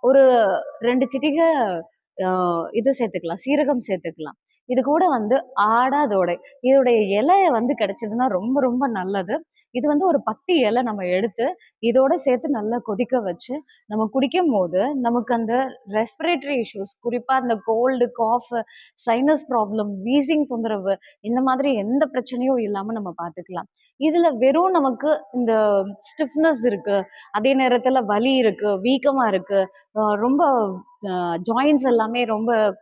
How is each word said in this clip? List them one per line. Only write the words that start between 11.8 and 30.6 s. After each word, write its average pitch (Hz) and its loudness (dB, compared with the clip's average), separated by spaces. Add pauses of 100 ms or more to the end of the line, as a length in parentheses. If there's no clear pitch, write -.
இதோட 262 4
சேர்த்து 254 0
நல்லா 226 -2
கொதிக்க 226 -2
வச்சு 214 -8 (220)
நம்ம 220 -2
குடிக்கும் 285 0
போது, 202 0
நமக்கு 240 0
அந்த 226 -2 (360)
ரெஸ்பிரேட்டரி 277 -2
இஷ்யூஸ், 208 -6 (100)
குறிப்பா 240 -4
அந்த 233 -2
கோல்டு, 240 0
காஃப், 233 -2 (520)
சைனஸ் 277 2
ப்ராப்ளம், 214 -2 (120)
வீசிங் 285 2
தொந்தரவு, 214 -4 (240)
இந்த 240 -2
மாதிரி 262 0
எந்த 247 0
பிரச்சனையும் 254 -2
இல்லாம 208 -4
நம்ம 196 -8
பார்த்துக்கலாம். 170 -10 (300)
இதுல 311 2
வெறும் 294 4
நமக்கு 294 0 (100)
இந்த 240 0 (460)
ஸ்டிஃப்னஸ் 294 -2
இருக்கு, 202 0 (260)
அதே 220 2
நேரத்துல 254 2
வலி 214 0
இருக்கு, 208 0
வீக்கமா 262 0
இருக்கு, 190 0 (340)
ஆ, 214 0
ரொம்ப, 254 2 (680)